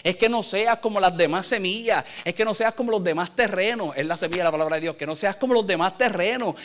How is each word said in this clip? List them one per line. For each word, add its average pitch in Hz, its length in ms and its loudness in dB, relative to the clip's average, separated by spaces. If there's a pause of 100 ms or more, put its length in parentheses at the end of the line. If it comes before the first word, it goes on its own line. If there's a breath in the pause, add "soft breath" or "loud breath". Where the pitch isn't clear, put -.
es 180 140 0
que 226 120 4
no 233 140 0
seas 220 360 2
como 214 220 -2
las 180 160 4
demás 170 300 2
semillas, 208 580 0 (200 loud breath)
es 175 100 -4
que 220 100 0
no 220 100 0
seas 226 200 0
como 240 160 -2
los 214 120 2
demás 175 320 -2
terrenos, 202 640 0
es 139 100 -2
la 165 100 -2
semilla 175 260 -2
de - 20 2
la 165 60 4
palabra 156 260 0
de 160 60 -4
Dios, 160 140 -4
que 143 100 -8
no 156 100 -6
seas 196 200 -2
como 254 180 0
los 220 120 4
demás 185 300 0
terrenos 240 580 0 (100)